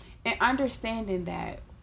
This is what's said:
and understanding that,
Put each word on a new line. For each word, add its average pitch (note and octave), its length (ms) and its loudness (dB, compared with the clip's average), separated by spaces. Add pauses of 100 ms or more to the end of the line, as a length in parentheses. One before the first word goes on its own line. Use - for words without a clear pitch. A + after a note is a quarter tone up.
(240)
and A3+ 160 2
understanding A3+ 840 2
that, E3+ 340 -4 (220)